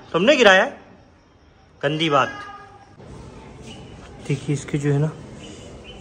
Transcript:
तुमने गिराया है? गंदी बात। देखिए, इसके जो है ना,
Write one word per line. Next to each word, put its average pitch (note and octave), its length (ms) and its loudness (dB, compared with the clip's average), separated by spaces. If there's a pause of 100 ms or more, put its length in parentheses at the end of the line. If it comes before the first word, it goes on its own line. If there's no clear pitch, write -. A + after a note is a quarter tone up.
(140)
तुमने G#3 220 4
गिराया G#3 280 6
है? C#4 140 -6 (1040)
गंदी D3+ 280 0
बात। C3 220 4 (2000)
देखिए, D3 260 -2
इसके - 240 -4
जो C#3+ 160 0
है C#3+ 60 4
ना, D#3 120 2 (880)